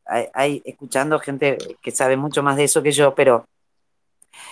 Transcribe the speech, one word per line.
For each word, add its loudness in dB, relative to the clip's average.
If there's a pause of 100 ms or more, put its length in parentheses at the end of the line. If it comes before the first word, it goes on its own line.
hay, -4
hay -2
escuchando -2
gente -2 (240)
que -8
sabe 0
mucho -2
más 2
de 2
eso 2
que 0
yo, 4
pero 4 (1080)